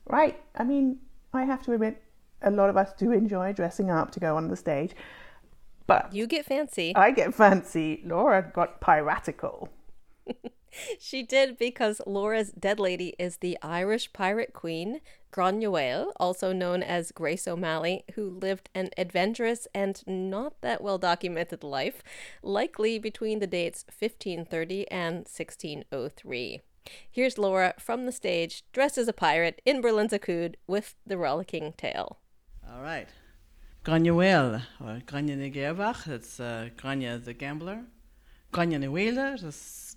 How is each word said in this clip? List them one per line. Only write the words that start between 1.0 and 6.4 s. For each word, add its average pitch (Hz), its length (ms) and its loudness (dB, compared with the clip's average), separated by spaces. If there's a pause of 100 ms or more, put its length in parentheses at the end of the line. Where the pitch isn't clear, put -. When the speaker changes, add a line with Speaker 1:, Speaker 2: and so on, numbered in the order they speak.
Speaker 1:
I 262 100 0
have 262 200 -2
to 247 80 -2
admit, 220 300 0 (380)
a 202 100 4
lot 202 200 6
of 196 60 4
us 196 200 4
do 226 160 2
enjoy 202 400 2
dressing 190 380 0
up 160 220 2
to - 80 -8
go 160 160 2
on 160 120 -2
the 180 80 -4
stage. 156 380 -2 (920)
But - 260 6
Speaker 2:
You 208 140 -2
get 294 200 -2